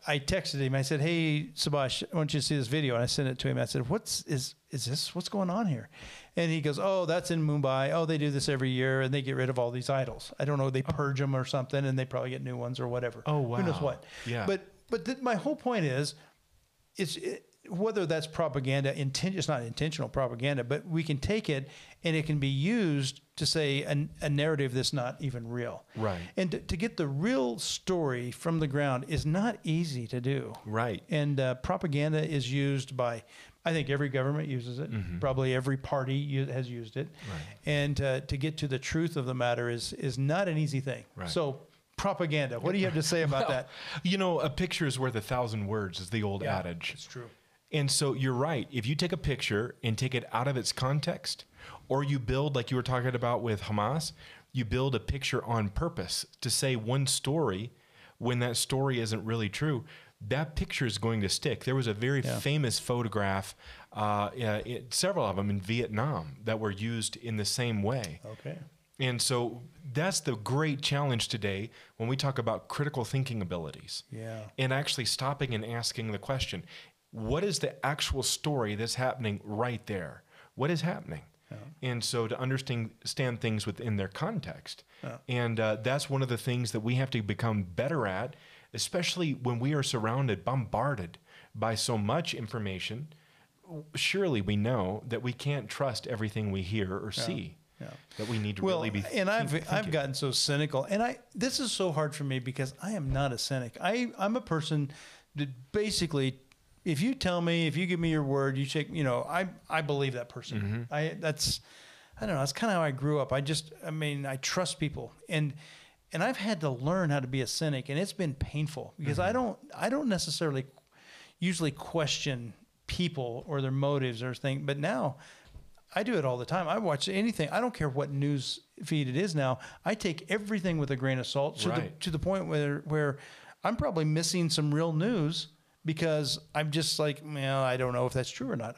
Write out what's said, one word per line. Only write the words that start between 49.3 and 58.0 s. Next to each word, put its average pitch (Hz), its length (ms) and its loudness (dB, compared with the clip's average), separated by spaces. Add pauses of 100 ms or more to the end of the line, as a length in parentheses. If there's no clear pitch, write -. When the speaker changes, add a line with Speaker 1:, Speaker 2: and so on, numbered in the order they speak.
Speaker 2:
and 113 160 2
take 127 160 0
it 120 80 2 (100)
out 120 140 2
of 139 100 0
its 120 140 -2
context, - 720 -2 (440)
or 135 160 2
you 139 160 2
build, 135 340 0
like 120 160 0
you 131 60 2
were 123 80 2
talking 127 320 2
about 120 260 2
with 110 200 0
Hamas, 110 500 0 (400)
you 123 120 0
build 123 300 0
a 113 60 2
picture 135 440 -2
on 110 260 2
purpose 160 540 -2 (160)
to 120 100 0
say 127 260 2
one 127 320 2
story 127 640 0 (460)